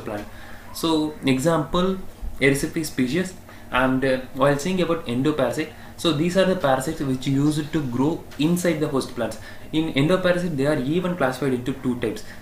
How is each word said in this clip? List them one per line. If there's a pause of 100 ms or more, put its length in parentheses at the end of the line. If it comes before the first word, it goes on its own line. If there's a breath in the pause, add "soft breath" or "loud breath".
plant. (520 loud breath)
So (100)
example, (420)
Erysipelas
species. (380 loud breath)
And,
uh, (160)
while
seeing
about
endoparasite, (260 loud breath)
so
these
are
the
parasites
which
used
to
grow (140)
inside
the
host
plants. (320 loud breath)
In
endoparasite,
they
are
even
classified
into
two
types. (180 loud breath)